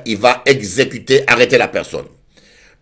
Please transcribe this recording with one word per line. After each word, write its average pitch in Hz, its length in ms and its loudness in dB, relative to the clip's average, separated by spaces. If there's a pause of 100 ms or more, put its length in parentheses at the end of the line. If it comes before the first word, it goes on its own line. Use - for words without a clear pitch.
il 113 100 -4
va 123 280 2
exécuter, 131 840 0
arrêter 120 300 2
la 104 100 0
personne. 82 380 -8 (760)